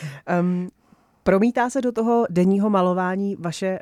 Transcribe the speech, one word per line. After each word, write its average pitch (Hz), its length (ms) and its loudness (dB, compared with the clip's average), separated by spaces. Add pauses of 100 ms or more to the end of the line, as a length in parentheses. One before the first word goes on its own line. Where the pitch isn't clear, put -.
(260)
Ehm, 180 420 -2 (560)
Promítá 233 460 2
se 269 120 -2
do 247 100 0
toho 233 380 2
denního 190 400 2
malování 185 680 0
vaše 185 460 -6